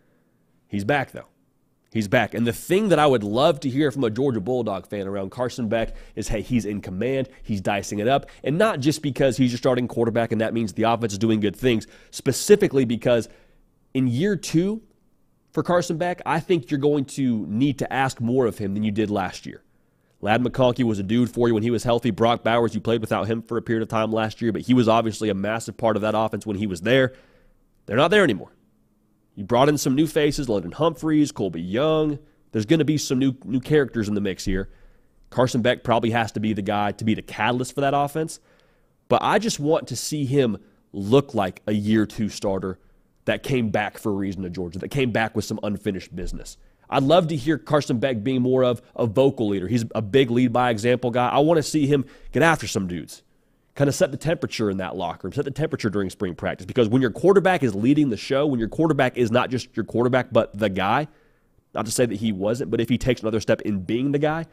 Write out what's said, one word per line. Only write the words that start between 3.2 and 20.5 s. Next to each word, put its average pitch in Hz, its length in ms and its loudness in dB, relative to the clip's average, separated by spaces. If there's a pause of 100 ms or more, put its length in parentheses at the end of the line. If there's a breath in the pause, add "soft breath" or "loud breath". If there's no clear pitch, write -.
love 143 360 2
to 139 100 -4
hear 139 200 0
from 131 140 -2
a 113 60 2
Georgia 117 320 0
Bulldog 107 440 -4
fan 98 220 -6
around 98 220 -6
Carson 123 400 -4
Beck 113 260 -2 (180 loud breath)
is, 107 140 -6
hey, 107 140 -2
he's 113 240 -2
in 104 160 -6
command, 123 480 -4 (120)
he's 101 200 -4
dicing 101 360 -4
it 104 80 -2
up, 135 200 2 (180 loud breath)
and 147 140 -2
not 208 220 0
just 139 200 0
because 135 380 0
he's 127 140 2
your 120 60 -6
starting 123 300 0
quarterback 113 420 0
and 110 120 0
that 110 100 -2
means 113 220 -2
the 107 80 -2
offense 113 320 0
is 98 40 -8
doing 110 220 2
good 101 160 0
things, 120 300 0 (240 loud breath)
specifically 139 760 2
because 117 460 0 (640 soft breath)
in 131 120 2
year 160 300 0
two 190 460 -2 (680)
for 151 120 -2
Carson 175 340 0
Beck, 175 300 -4
I 151 140 0
think 170 300 0
you're 147 80 0
going 147 280 2
to 120 400 0
need 120 320 0
to - 120 -4
ask 131 300 -2
more 123 240 2
of 107 140 -2
him 98 160 -4
than 107 100 -2
you 110 80 0
did 104 180 0
last 98 360 -4
year. - 160 -16 (580)
Ladd 113 240 2
McConkey 123 400 2